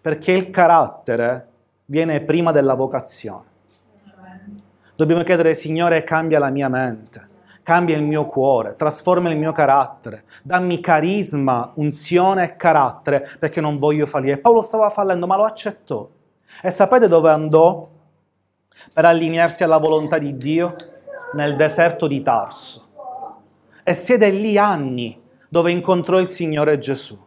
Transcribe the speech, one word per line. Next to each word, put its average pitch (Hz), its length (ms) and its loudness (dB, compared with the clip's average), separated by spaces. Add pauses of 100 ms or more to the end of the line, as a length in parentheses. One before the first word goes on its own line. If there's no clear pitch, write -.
Perché 156 320 -4
il 185 160 0
carattere 131 1000 2 (360)
viene 151 380 -2
prima 165 280 0
della 139 240 2
vocazione. 127 720 -8 (1500)
Dobbiamo 165 280 0
chiedere, 165 320 2
"Signore, 160 500 -2
cambia 160 340 -2
la 139 120 0
mia 139 180 -4
mente, 127 580 -6 (360)
cambia 170 340 2
il 151 60 -2
mio 151 240 -2
cuore, 131 480 0
trasforma 175 560 0
il 156 80 -4
mio 156 140 -2
carattere, 135 720 0 (180)
dammi 180 380 -2
carisma, 156 960 -2
unzione 175 680 0
e - 120 -10
carattere, 143 720 0 (120)
perché 160 240 -4
non 147 160 -4
voglio 151 260 0
fallire". 143 320 -2
Paolo 226 240 4
stava 220 300 0
fallendo, 185 360 -2
ma 190 100 0
lo 208 80 2
accettò. 202 640 -8 (540)
E 170 100 -4
sapete 185 380 4
dove 165 220 6
andò? 156 580 2 (1040)
Per 160 140 2
allinearsi 165 580 2
alla 160 140 4
volontà 156 400 0
di 143 180 -6
Dio? 156 400 -4 (560)
Nel 147 240 -4
deserto 165 500 2
di 139 140 -2
Tarso. - 680 -4 (920)
E 180 120 -2
siede 214 340 2
lì 202 300 0
anni, 135 600 -2 (300)
dove 170 220 0
incontrò 180 480 0
il 185 100 0
Signore 151 480 -2
Gesù. 127 500 -6